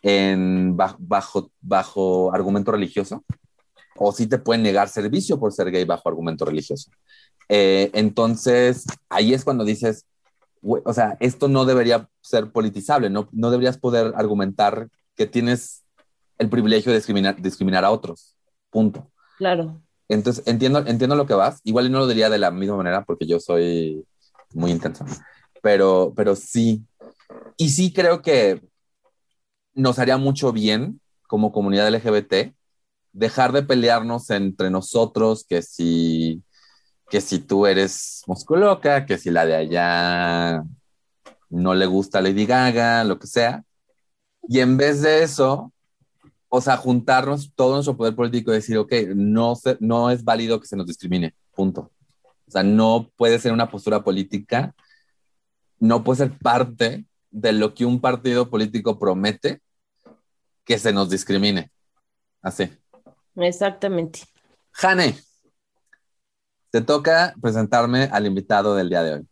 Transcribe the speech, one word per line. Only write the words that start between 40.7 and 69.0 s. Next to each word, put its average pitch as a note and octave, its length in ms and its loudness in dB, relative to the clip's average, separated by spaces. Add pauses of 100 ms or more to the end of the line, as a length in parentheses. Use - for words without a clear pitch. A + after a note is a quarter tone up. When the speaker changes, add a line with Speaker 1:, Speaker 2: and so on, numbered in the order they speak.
Speaker 1:
no F2+ 260 0
le F#2 120 2
gusta G2 340 0
Lady G2 240 0
Gaga, A#2 600 2
lo A2 140 -2
que - 100 -20
sea. A#2 340 -2 (840)
Y B2 100 2
en B2+ 180 4
vez C#3+ 240 2
de D#3 220 4
eso, C#3+ 500 0 (760)
o B2+ 120 2
sea, B2+ 160 2
juntarnos C3 800 0
todo C3 200 2
nuestro C#3+ 220 -2
poder A2+ 200 -2
político A#2+ 340 -2
y A2 60 2
decir, A2 220 -2
"Ok, G#2 140 -2 (220)
no A2 400 2
se, B2+ 260 -2
no A#2 300 2
es A#2+ 140 -2
válido A2+ 360 0
que - 60 -20
se G2+ 100 -10
nos F2+ 100 -6
discrimine, F2 480 -4 (200)
punto". F2+ 380 -4 (540)
O - 40 -20
sea, F#2+ 120 0
no A2 540 2
puede A#2 220 4
ser A#2 140 0
una A#2 180 0
postura G#2 320 -2
política, G2+ 720 -4 (1040)
no A2+ 260 2
puede B2+ 140 0
ser C#3 200 -2
parte A#2+ 680 -2 (240)
de G#2+ 220 -2
lo G#2+ 220 0
que A#2+ 120 -2
un B2 140 0
partido B2 500 -2
político A2 480 -2
promete G2 640 -2 (1040)
que A#2 140 -2
se A2 140 0
nos G2 180 0
discrimine. F#2+ 600 -2 (720)
Así. F#2+ 280 -6 (640)
Speaker 2:
Exactamente. F3+ 840 -4 (520)
Speaker 1:
Jane, F#3 440 0 (1500)
te D#3 100 2
toca D#3 600 2
presentarme A#2+ 720 0
al G#2 140 0
invitado G2+ 500 0
del F2+ 120 -2
día E2+ 140 0